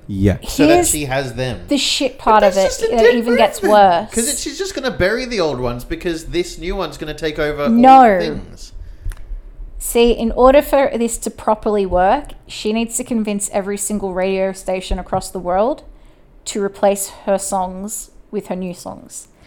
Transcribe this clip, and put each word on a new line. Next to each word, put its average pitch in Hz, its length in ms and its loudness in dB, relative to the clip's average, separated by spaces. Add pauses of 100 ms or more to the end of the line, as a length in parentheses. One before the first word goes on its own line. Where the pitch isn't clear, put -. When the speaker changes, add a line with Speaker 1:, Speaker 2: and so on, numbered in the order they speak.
Speaker 1:
Yeah. 98 400 2
Speaker 2:
So 294 200 2
that 330 80 8
Speaker 3:
Here's 349 160 4
Speaker 2:
she 147 160 -2
has 131 280 -4
them. 123 340 -6
Speaker 3:
the 285 100 0
shit - 400 -2
Speaker 2:
But - 60 -16
Speaker 3:
part 214 180 6
of 190 120 4
Speaker 2:
that's 190 280 2
Speaker 3:
it, - 0 -
Speaker 2:
just 220 100 0
a - 20 0
Speaker 3:
it 233 40 2
Speaker 2:
dick 233 160 4
Speaker 3:
even 233 160 0
Speaker 2:
move 240 80 2
Speaker 3:
gets - 220 2
Speaker 2:
then. 285 100 0
Speaker 3:
worse. 190 440 4
Speaker 2:
'Cause 233 140 -2
it, 294 80 -4
she's 285 220 -10
just 381 160 -6
gonna 262 160 -4
bury 208 340 -2
the 233 160 -6
old 147 180 -2
ones 120 240 -6
because 165 440 -8
this 170 320 -6
new 165 180 -8
one's 170 220 -8
gonna 151 160 -10
take 156 240 -6
over 147 240 -2
all 143 80 0
Speaker 3:
No. 240 500 8
Speaker 2:
things. - 520 -8 (1120)
Speaker 3:
See, 240 260 4
in 226 200 -2
order 262 300 6
for 277 340 2
this 233 220 -2
to - 120 -6
properly 214 540 -2
work, 185 460 0 (160)
she - 260 -6
needs 226 240 -4
to 262 80 -4
convince 214 460 -4
every 202 260 -4
single 196 380 -4
radio 190 380 0
station 185 460 -6
across 185 320 -6
the 190 80 -10
world 190 460 -2 (640)
to 208 160 -6
replace 196 480 0 (160)
her 196 100 0
songs 190 760 -6 (200)
with 202 160 -8
her 185 100 -6
new 185 160 -8
songs. - 560 -16 (180)